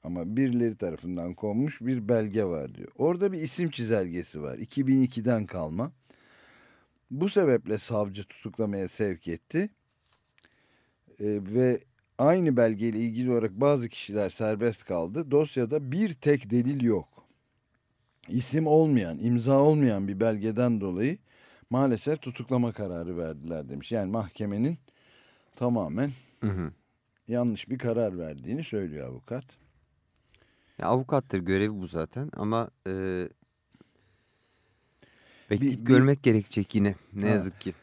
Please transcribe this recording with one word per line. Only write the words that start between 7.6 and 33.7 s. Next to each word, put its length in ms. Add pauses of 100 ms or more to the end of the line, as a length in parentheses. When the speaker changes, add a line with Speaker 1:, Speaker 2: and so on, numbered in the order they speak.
Speaker 1:
savcı 460
tutuklamaya 680
sevk 380
etti. 420 (1500)
E, 60 (280)
ve 260 (380)
aynı 400
belgeyle 420
ilgili 320
olarak 200
bazı 380
kişiler 400
serbest 540
kaldı. 480
Dosyada 600
bir 220
tek 360
delil 340
yok. 440 (1000)
İsim 400
olmayan, 520
imza 400
olmayan 480
bir 120
belgeden 640
dolayı 360 (520)
maalesef 520
tutuklama 500
kararı 460
verdiler 520
demiş. 220
Yani 200
mahkemenin 680 (760)
tamamen 560 (280)
Speaker 2:
Hı 100
hı. 220 (560)
Speaker 1:
yanlış 420
bir 80
karar 420
verdiğini 440
söylüyor 440
avukat. 380 (1300)
Speaker 2:
Ya 80
avukattır, 520
görevi 420
bu 60
zaten 480
ama, 340 (180)
e, 40 (2500)